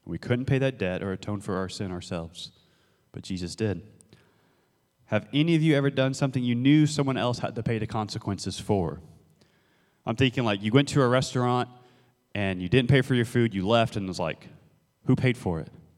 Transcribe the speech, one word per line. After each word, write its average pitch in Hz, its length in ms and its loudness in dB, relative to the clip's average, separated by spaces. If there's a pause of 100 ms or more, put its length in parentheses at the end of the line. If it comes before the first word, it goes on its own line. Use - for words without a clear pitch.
We 113 120 -6
couldn't 123 280 -2
pay 139 120 2
that 131 200 0
debt 90 240 -4
or 98 100 -4
atone 101 280 -6
for 101 160 -6
our 92 140 -4
sin 95 220 -8
ourselves, 85 600 -10 (600)
but - 120 -14
Jesus 90 320 -8
did. 98 260 -2 (1200)
Have - 280 -2
any 160 220 4
of 151 60 2
you 156 140 4
ever 139 140 2
done 131 240 0
something 131 300 -2
you 123 120 2
knew 147 300 6
someone 139 320 0
else 120 220 0
had - 160 -6
to 113 80 -6
pay 117 140 -2
the 107 100 -4
consequences 101 720 -6
for? 87 420 -2 (1040)
I'm 117 100 -2
thinking, 123 300 2
like, 101 180 0
you 107 80 -2
went 143 180 6
to 147 140 2
a 123 40 6
restaurant 123 640 0 (640)
and 95 280 -2
you 90 80 -4
didn't 131 200 4
pay 139 120 6
for 131 120 -2
your 120 120 2
food, 117 280 0
you 95 140 -2
left, 113 280 2
and 95 120 -4
was 87 120 -6
like, 80 280 -6 (580)
"Who 131 100 4
paid 127 220 2
for 85 220 -4
it?" 71 100 -10 (280)